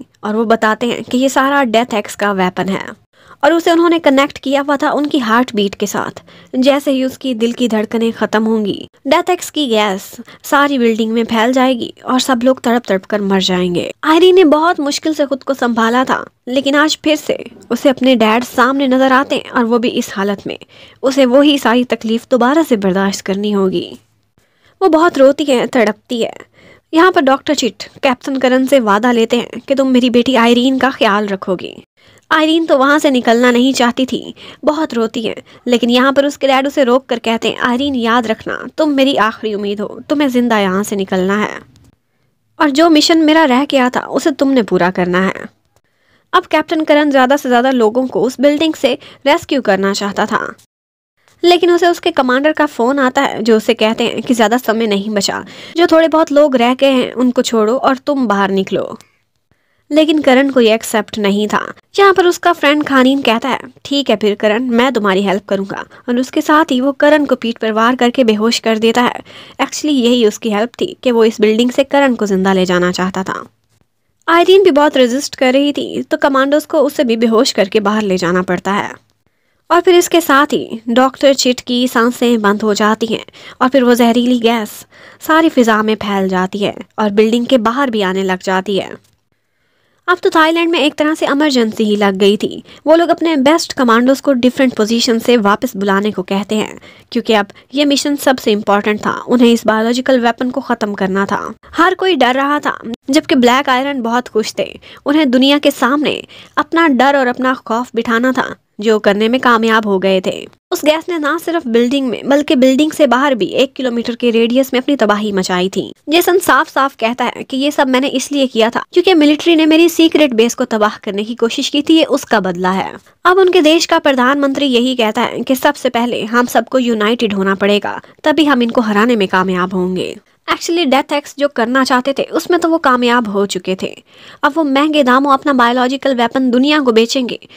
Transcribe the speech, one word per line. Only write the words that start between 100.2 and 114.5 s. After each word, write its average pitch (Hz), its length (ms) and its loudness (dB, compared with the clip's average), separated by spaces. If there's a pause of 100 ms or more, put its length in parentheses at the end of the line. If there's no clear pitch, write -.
को 262 120 -6
खत्म 233 320 -4
करना 196 320 -2
था। 196 280 -6 (200)
हर 359 220 2
कोई 370 200 0
डर 254 200 2
रहा 285 240 -2
था, 285 180 -6 (320)
जबकि 302 260 2
ब्लैक 254 340 2
आयरन 269 320 -2
बहुत 233 260 -2
खुश - 320 -4
थे। - 200 -8 (260)
उन्हें 285 260 2
दुनिया 269 260 4
के 294 140 0
सामने 254 520 -2 (340)
अपना 330 300 0
डर 277 320 2
और 254 80 0
अपना 254 260 -2
खौफ 240 420 -6
बिठाना 233 360 -2
था, - 240 -4 (240)
जो 214 200 0
करने 208 280 0
में 254 140 0
कामयाब 226 460 2
हो 196 120 0
गए 190 220 0
थे। - 260 -8 (240)
उस 349 140 -6
गैस 311 240 0
ने 349 80 -4
ना 294 200 -2
सिर्फ 330 300 -4
बिल्डिंग 240 400 0
में, - 220 -6
बल्कि 294 260 2
बिल्डिंग 262 360 2
से 294 160 0
बाहर 262 280 2
भी 196 100 -4
एक 269 280 -2
किलोमीटर 240 420 -6
के 240 160 -2
रेडियस 240 420 0